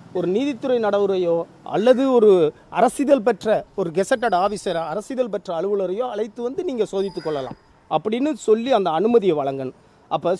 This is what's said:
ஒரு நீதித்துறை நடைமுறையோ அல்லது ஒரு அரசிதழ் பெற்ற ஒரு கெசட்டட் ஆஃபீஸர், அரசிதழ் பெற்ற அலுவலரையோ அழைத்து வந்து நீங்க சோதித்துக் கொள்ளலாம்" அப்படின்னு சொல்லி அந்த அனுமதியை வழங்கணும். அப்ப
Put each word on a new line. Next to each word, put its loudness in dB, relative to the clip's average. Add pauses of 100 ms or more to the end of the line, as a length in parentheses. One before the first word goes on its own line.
(140)
ஒரு -2
நீதித்துறை -2
நடைமுறையோ 0 (180)
அல்லது 2
ஒரு 6 (180)
அரசிதழ் 2
பெற்ற 0 (100)
ஒரு -4
கெசட்டட் -2
ஆஃபீஸர், -2 (120)
அரசிதழ் -6
பெற்ற -6
அலுவலரையோ -4
அழைத்து -8
வந்து -6
நீங்க -2
சோதித்துக் -6
கொள்ளலாம்" -6 (320)
அப்படின்னு -2
சொல்லி 0
அந்த 2
அனுமதியை 2
வழங்கணும். -6 (360)
அப்ப -2